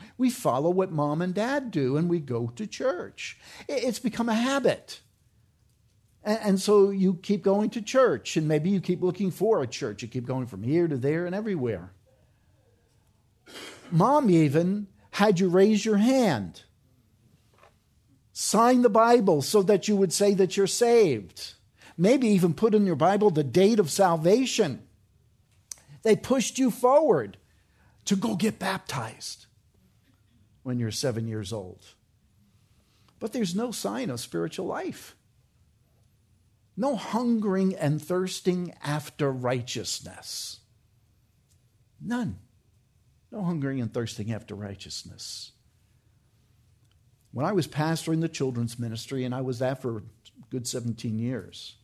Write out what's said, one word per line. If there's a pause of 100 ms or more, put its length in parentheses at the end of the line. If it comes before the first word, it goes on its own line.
(180)
We
follow
what
Mom
and
Dad
do,
and
we
go
to
church. (300)
I-,
it's
become
a
habit. (1200)
A-,
and
so
you
keep
going
to
church,
and
maybe
you
keep
looking
for
a
church.
You
keep
going
from
here
to
there
and
everywhere. (2000)
Mom
even (220)
had
you
raise
your
hand, (1700)
sign
the
Bible
so
that
you
would
say
that
you're
saved. (420)
Maybe
even
put
in
your
Bible
the
date
of
salvation. (1200)
They
pushed
you
forward (720)
to
go
get
baptized (1160)
when
you're
seven
years
old. (1300)
But
there's
no
sign
of
spiritual
life. (1600)
No
hungering
and
thirsting
after
righteousness. (1400)
None. (920)
No
hungering
and
thirsting
after
righteousness. (1800)
When
I
was
pastoring
the
children's
ministry,
and
I
was
that
for
a (480)
good
seventeen
years,